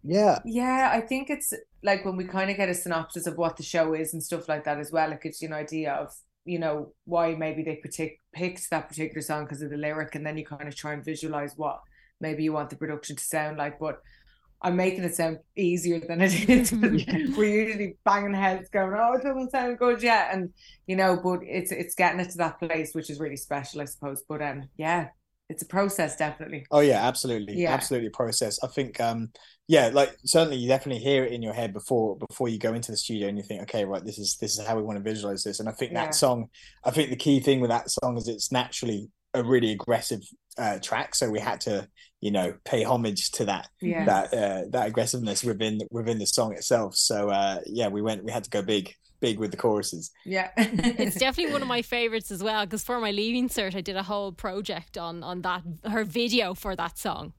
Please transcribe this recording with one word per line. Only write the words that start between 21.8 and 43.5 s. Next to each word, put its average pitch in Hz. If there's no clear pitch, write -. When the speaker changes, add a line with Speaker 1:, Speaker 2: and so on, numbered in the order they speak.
Speaker 2:
getting 180
it 180
to 170
that 160
place, 160
which 156
is 147
really 147
special, 143
I 139
suppose. 139
But, 151
um, 139
yeah, 160
it's 160
a -
process, 185
definitely. 151
Speaker 1:
Oh 147
yeah, 123
absolutely. 107
Speaker 2:
Yeah. 175
Speaker 1:
Absolutely 127
a 107
process. 113
I 127
think, 123
um, 117
yeah, 135
like, 139
certainly 156
you 120
definitely 127
hear 135
it 117
in 120
your 107
head 113
before, 110
before 120
you 113
go 113
into 113
the 104
studio 110
and 101
you 98
think, 101
"Okay, 104
right, 95
this 101
is, 101
this 110
is 104
how 113
we 107
wanna 104
visualize 101
this." 104
And 107
I 113
think 120
that 117
Speaker 2:
Yeah. 156
Speaker 1:
song, 123
I 127
think 143
the 127
key 139
thing 135
with 120
that 117
song 123
is 113
it's 110
naturally 117
a 127
really 117
aggressive, 110
uh, 113
track, -
so 120
we 107
had 107
to, 101
you 104
know, 90
pay 117
homage 113
to -
that, 98